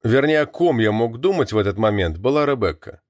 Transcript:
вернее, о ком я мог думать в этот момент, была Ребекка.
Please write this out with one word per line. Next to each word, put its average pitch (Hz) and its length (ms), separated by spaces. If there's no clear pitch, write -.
вернее, 143 380
о 147 40
ком 160 320
я 110 140
мог 113 280
думать 165 320
в 107 60
этот 101 200
момент, 101 420
была 139 260
Ребекка. 110 640